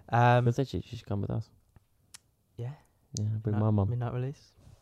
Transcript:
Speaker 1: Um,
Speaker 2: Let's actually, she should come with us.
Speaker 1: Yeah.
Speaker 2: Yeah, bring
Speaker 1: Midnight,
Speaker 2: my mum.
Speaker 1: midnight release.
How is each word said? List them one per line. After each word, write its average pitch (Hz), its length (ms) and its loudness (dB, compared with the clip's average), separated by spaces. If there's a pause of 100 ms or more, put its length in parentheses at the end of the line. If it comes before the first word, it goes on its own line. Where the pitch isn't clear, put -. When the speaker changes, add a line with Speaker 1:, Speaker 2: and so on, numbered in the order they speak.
Speaker 1:
Um, 120 360 6
Speaker 2:
Let's 120 140 2
actually, 127 220 -4
she - 140 -12
should 113 100 -14
come 101 160 -4
with 101 80 -4
us. 117 180 -4 (1080)
Speaker 1:
Yeah. 120 140 -10 (480)
Speaker 2:
Yeah, 107 60 -2 (160)
bring 104 140 -2
Speaker 1:
Midnight, 104 60 0
Speaker 2:
my 107 100 2
mum. 101 180 2
Speaker 1:
midnight 120 240 -4
release. 127 380 -8 (300)